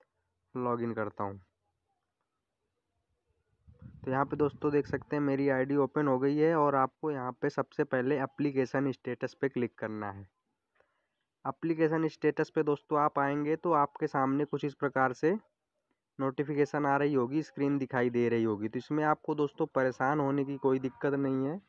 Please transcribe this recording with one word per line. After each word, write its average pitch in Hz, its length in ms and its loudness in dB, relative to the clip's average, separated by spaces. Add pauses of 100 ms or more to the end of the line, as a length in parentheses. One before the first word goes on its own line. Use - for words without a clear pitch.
(540)
लॉगिन 120 400 -4
करता 107 300 -6
हूँ। 101 140 -8 (2500)
तो - 140 -8
यहाँ 135 140 2
पे 147 120 -6
दोस्तों 147 360 0
देख 147 140 2
सकते 147 300 -6
हैं 147 60 0
मेरी 139 260 0
आईडी 135 280 2
ओपन 143 300 2
हो 131 120 2
गई 143 180 2
है 160 200 4
और 147 180 4
आपको 135 360 0
यहाँ 127 220 -4 (100)
पे 143 80 0
सबसे 143 360 -2
पहले 135 320 0
एप्लीकेशन 135 720 -2
स्टेटस - 480 -8
पे 139 80 2
क्लिक 120 260 -4
करना 107 360 -8
है। 98 160 -14 (1160)
एप्लीकेशन 160 640 0
स्टेटस 151 420 0
पे 160 120 0
दोस्तों 147 380 0
आप 147 180 2
आएंगे 147 380 0
तो 170 180 -2
आपके 147 340 0
सामने 139 360 0
कुछ 143 200 -4
इस 139 100 -4
प्रकार 131 380 0
से 156 200 0 (880)
नोटिफिकेशन 143 680 0
आ 139 100 4
रही 147 180 2
होगी, 131 280 0
स्क्रीन 143 360 -2
दिखाई 123 320 0
दे 120 180 2
रही 113 160 2
होगी। 107 240 -2
तो 127 100 -8
इसमें 151 280 -2
आपको 151 300 0
दोस्तों 147 380 -2
परेशान 131 460 0
होने 139 240 0
की 139 140 -6
कोई 135 220 2
दिक्कत 135 340 -4
नहीं 135 320 0
है। 175 220 -6